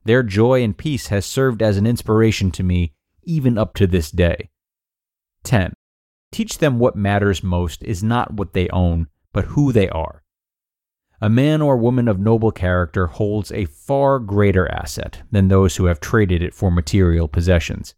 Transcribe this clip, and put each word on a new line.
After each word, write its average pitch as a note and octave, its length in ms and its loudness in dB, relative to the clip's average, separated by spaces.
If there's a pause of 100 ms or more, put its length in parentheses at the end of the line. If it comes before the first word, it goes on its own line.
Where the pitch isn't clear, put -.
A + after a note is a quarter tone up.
Their A#2+ 200 2
joy A#2 400 2
and G#2 120 -2
peace D3 300 -6
has G2+ 180 -2
served B2+ 380 -2
as G#2 140 2
an G2+ 100 2
inspiration A2 640 2
to F#2 140 -4
me F2 300 0 (280)
even C3 340 -2
up - 180 -4
to G#2+ 120 2
this F2 240 -2
day. F2 400 -2 (920)
Ten, - 300 0 (580)
teach - 260 -8
them C3+ 200 2
what A#2+ 180 2
matters G2+ 460 0
most F2 420 -4
is F#2+ 180 -6
not A#2 300 -2
what G2+ 220 -8
they F2+ 160 0
own, E2+ 360 0 (280)
but G2+ 100 -2
who C#3+ 260 0
they G#2 200 2
are. - 340 -8 (960)
A G#2+ 80 0
man C#3+ 320 2
or C#3+ 160 2
woman A#2+ 320 0
of F#2+ 100 0
noble A2 320 2
character F2+ 560 -2
holds G#2 460 -4
a G2+ 140 -4
far C#3 520 -2
greater G2 540 2
asset - 580 -12
than G2 180 4
those F#2+ 280 4
who F#2 80 0
have E2+ 160 0
traded F2+ 420 0
it - 120 -6
for G2 160 -2
material E2+ 580 2
possessions. - 680 -2